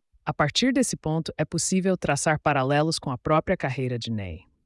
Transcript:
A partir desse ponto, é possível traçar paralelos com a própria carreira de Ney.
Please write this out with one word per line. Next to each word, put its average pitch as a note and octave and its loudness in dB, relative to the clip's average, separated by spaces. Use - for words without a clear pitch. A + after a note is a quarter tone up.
A D3 -4
partir A#3 2
desse B3+ 0
ponto, D#3 -4
é D#3 -2
possível F#3 0
traçar D#3 0
paralelos D3 2
com - -8
a B2 -4
própria D#3 2
carreira B2+ -4
de A2+ -6
Ney. F#2+ -6